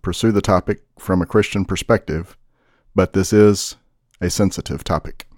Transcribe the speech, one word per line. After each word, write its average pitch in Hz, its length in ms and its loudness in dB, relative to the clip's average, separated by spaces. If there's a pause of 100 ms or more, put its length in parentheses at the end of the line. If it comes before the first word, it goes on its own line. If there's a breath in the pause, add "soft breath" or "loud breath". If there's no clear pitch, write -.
pursue 101 280 0
the 101 100 2
topic 98 440 0 (160)
from 92 200 0
a 87 60 -2
Christian 104 380 0
perspective, 90 720 -4 (560)
but 90 180 0
this - 200 0
is 104 420 4 (460)
a 90 100 -2
sensitive - 540 -4
topic. - 420 -6 (120)